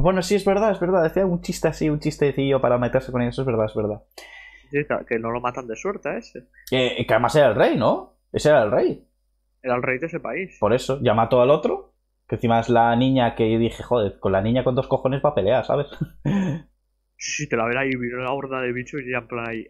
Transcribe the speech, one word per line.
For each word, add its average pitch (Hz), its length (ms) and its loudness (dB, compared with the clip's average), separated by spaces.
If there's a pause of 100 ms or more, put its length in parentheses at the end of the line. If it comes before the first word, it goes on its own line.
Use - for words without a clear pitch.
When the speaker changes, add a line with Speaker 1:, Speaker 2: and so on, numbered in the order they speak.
Speaker 1:
bueno, 180 220 2
sí, 202 140 0
es 196 100 0
verdad, 202 260 4
es 185 80 -4
verdad. 175 240 2
Decía 175 220 2
un 175 160 -2
chiste - 260 -2
así, 156 220 -2
un 147 100 0
chistecillo 139 640 0
para 123 160 4
meterse 123 340 0
con 123 100 -2
ellos. 120 160 -4
Es 135 80 -2
verdad, 110 200 0
es 107 100 -6
verdad. 104 260 -4 (720)
Speaker 2:
Sí, 143 60 -2 (100)
que, - 180 -4
que 117 140 -2
no 113 120 -6
lo 120 100 -6
matan 123 260 -6
de 110 80 -8
suerte 190 340 -8
a 185 80 -6
ese. - 300 -18 (240)
Speaker 1:
Eh, 123 340 -2
que - 80 0
además 117 220 2
era 147 140 8
el 104 60 2
rey, 233 220 4
¿no? 175 360 0 (180)
Ese - 180 2
era 147 140 6
el 104 80 0
rey. - 340 0 (560)
Speaker 2:
Era 123 140 -2
el 123 80 -2
rey 127 160 -2
de 160 60 -6
ese 165 160 -8
país. 160 380 -10
Speaker 1:
Por 104 140 2
eso, 131 280 -2
ya 117 120 4
mató 117 280 4
al 123 80 6
otro, - 460 0 (340)
que 113 60 -4
encima 117 260 2
es 113 80 -2
la 117 260 4
niña 127 400 2
que 113 160 2
yo 113 80 2
dije, 113 240 -2
"Joder, 107 360 0
con 98 120 -2
la 95 100 2
niña 120 220 0
con 127 120 0
dos 127 120 -2
cojones 131 380 -2
va 147 60 2
a - 40 -4
pelear", 110 300 2
¿sabes? 143 220 -2 (360)
<laughs> 175 460 -2 (520)
Speaker 2:
Sí, - 220 -8
sí, 143 60 -8
te 117 80 -2
la 113 80 0
ves 120 100 -2
ahí, 135 220 -2
vino 123 220 -6
la 127 120 -4
horda 135 300 -6
de 123 100 -2
bichos 127 340 -8
y 123 60 -8
ya 127 60 -4
en 113 100 -8
plan 117 220 -8
ahí, 113 200 -10